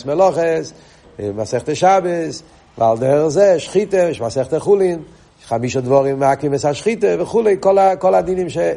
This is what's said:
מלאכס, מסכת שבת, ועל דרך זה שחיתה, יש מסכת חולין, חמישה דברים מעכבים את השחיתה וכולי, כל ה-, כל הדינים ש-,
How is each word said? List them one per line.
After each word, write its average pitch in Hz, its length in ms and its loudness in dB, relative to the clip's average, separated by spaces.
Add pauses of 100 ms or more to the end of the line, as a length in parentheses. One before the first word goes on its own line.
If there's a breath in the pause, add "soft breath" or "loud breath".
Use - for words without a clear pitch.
מלאכס, 160 680 0 (460 soft breath)
מסכת 107 560 -4
שבת, 175 680 0 (360 soft breath)
ועל 113 200 2
דרך 143 300 2
זה 175 320 4
שחיתה, 196 380 -2
יש 165 240 0
מסכת 123 360 -2
חולין, 185 420 2 (460 soft breath)
חמישה 120 360 -2
דברים 135 380 2
מעכבים 139 340 0
את 143 120 -4
השחיתה 196 420 -2 (120)
וכולי, 208 400 0
כל 196 180 2
ה-, 190 180 4
כל 185 200 0
הדינים 185 340 -2
ש-, 123 80 -8 (180)